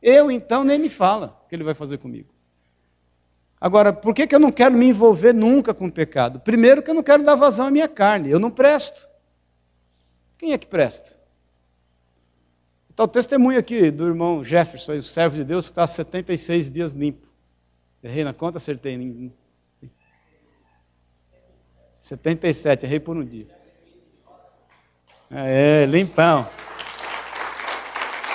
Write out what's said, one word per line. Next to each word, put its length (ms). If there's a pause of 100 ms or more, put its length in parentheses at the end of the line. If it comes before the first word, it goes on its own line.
eu 300
então 320
nem 160
me 100
fala 560
o 20
que 80
ele 80
vai 120
fazer 240
comigo. 340 (1300)
Agora, 320
por 200
que 120
que 100
eu 40
não 120
quero 240
me 120
envolver 440
nunca 420
com 120
o 60
pecado? 480
Primeiro 420
que 80
eu 60
não 80
quero 200
dar 120
vazão 320
à 40
minha 160
carne, 440
eu 80
não 100
presto. 580 (1300)
Quem 140
é 60
que 100
presta? 480 (1800)
Tá 80
o 60
testemunho 500
aqui 320
do 160
irmão 340
Jefferson, 520
o 100
servo 320
de 80
Deus, 240
que 80
tá 80
há 40
setenta 440
e 60
seis 340
dias 220
limpo. 340 (760)
Errei 220
na 100
conta, 240
acertei. 760 (2750)
Setenta 480
e 60
sete, 320
errei 160
por 160
um 80
dia. 240 (1800)
É, 560
limpão. 640 (1900)